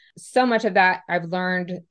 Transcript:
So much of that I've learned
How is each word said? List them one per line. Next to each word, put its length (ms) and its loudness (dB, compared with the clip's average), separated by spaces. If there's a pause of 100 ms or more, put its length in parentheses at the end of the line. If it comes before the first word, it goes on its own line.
(180)
So 280 0
much 180 0
of 120 0
that 340 4
I've 160 -2
learned 640 -4